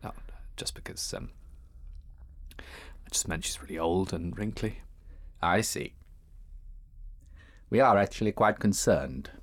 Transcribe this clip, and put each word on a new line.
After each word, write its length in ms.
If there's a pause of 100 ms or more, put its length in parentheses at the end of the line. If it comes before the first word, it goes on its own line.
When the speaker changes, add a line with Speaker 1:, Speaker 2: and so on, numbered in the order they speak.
Speaker 1:
Oh, 80 (440)
just 200
because, 360
um, 180 (1300)
I 500
just 160
meant 180
she's 160
really 200
old 320
and 260
wrinkly. 440 (600)
Speaker 2:
I 180
see. 340 (1700)
We 120
are 180
actually 320
quite 300
concerned. 680 (120)